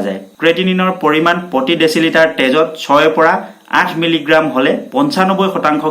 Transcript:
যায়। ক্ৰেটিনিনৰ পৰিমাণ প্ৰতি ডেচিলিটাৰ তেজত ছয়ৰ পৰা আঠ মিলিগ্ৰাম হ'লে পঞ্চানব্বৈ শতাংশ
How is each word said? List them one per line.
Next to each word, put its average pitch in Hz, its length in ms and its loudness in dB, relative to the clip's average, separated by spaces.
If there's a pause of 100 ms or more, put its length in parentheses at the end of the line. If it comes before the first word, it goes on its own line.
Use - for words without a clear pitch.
যায়। 95 120 -6 (220)
ক্ৰেটিনিনৰ 185 500 0 (120)
পৰিমাণ 156 340 2 (160)
প্ৰতি 131 300 0
ডেচিলিটাৰ 160 460 2 (100)
তেজত 143 300 2 (160)
ছয়ৰ 151 320 4
পৰা 165 160 4 (480)
আঠ 180 80 0 (120)
মিলিগ্ৰাম 160 540 0
হ'লে 143 180 0 (220)
পঞ্চানব্বৈ 185 600 0
শতাংশ 156 360 -2